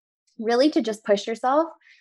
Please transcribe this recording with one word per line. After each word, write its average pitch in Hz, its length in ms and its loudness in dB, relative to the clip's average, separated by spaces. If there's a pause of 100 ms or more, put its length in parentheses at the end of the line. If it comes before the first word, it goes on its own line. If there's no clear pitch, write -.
(380)
really 240 340 2
to 226 100 0
just 220 220 -6
push 202 220 0
yourself, 262 440 -2 (300)